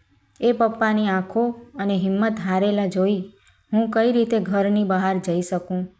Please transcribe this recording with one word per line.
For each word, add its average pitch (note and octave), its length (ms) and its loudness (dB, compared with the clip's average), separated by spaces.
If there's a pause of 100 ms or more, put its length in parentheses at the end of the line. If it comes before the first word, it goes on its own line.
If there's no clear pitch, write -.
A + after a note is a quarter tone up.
(420)
એ A#3 100 4
પપ્પાની A3 560 0
આંખો G3+ 480 -2 (200)
અને G3+ 200 -2
હિંમત G3 440 0
હારેલા G3 460 0
જોઈ F#3+ 380 0 (500)
હું A3 180 2
કઈ A3+ 200 2
રીતે A#3 280 2
ઘરની G3+ 440 0
બહાર F#3+ 340 0
જઈ F3 240 -2
શકું? F3+ 460 -4 (120)